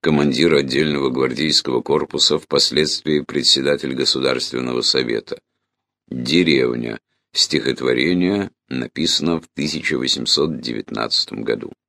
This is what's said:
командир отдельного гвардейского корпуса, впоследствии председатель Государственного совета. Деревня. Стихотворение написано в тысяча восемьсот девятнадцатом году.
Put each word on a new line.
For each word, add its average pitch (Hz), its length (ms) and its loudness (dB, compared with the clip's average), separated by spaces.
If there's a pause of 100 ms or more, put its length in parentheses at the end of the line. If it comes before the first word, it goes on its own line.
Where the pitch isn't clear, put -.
командир 73 520 2
отдельного 71 580 2
гвардейского 65 680 0
корпуса, 76 580 0
впоследствии 73 840 0
председатель 69 720 0
Государственного 64 880 -2
совета. 58 580 0 (720)
Деревня. 62 880 2 (320)
Стихотворение 76 1160 0 (200)
написано 78 720 -2
в - 140 -16
тысяча 76 460 -2
восемьсот 65 640 0
девятнадцатом 57 800 -4
году. 55 280 -4 (180)